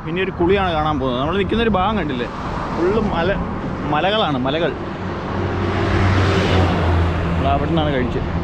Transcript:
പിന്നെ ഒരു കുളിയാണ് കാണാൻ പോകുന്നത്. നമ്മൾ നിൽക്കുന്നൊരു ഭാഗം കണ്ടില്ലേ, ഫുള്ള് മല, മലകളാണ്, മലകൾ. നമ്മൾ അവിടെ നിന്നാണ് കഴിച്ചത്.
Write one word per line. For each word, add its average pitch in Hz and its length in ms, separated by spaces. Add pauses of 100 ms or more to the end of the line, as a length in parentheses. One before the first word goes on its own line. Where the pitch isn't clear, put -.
പിന്നെ 165 220
ഒരു 185 160
കുളിയാണ് 190 360
കാണാൻ 151 240
പോകുന്നത്. 127 220
നമ്മൾ 165 180
നിൽക്കുന്നൊരു 220 380
ഭാഗം 208 220
കണ്ടില്ലേ, 127 280 (460)
ഫുള്ള് 196 260 (140)
മല, 170 140 (680)
മലകളാണ്, 175 420 (100)
മലകൾ. 151 240 (2500)
നമ്മൾ 135 240
അവിടെ 143 160
നിന്നാണ് 156 260
കഴിച്ചത്. 123 320 (140)